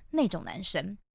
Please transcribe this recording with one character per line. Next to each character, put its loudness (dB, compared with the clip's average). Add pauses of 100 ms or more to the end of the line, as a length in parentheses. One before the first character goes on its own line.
(120)
那 6
种 -2
男 -8
生。 -4 (180)